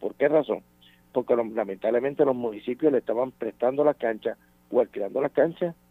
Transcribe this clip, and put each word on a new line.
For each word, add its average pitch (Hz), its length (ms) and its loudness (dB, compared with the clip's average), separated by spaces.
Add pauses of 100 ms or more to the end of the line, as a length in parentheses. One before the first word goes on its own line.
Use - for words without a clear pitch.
¿Por 101 140 -6
qué 139 140 2
razón? 143 320 2 (520)
Porque 127 240 0
lo-, 117 80 0
lamentablemente 113 800 -2
los 135 120 2
municipios 120 560 -2
le 127 60 2
estaban 120 340 -2
prestando 127 520 -2
las 147 120 2
canchas 113 420 -4 (320)
o 113 100 2
alquilando 101 400 -2
las 143 120 -2
canchas 165 420 0 (160)